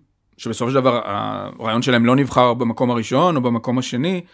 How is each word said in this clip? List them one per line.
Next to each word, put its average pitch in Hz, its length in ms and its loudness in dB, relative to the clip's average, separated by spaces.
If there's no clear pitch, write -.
שבסופו 113 340 -4
של 135 40 0
דבר 127 300 2
הרעיון 107 800 -4
שלהם 120 240 4
לא 123 100 4
נבחר 123 380 4
במקום 123 360 -2
הראשון 135 460 0
או 135 40 -2
במקום 120 380 -2
השני, 143 420 -2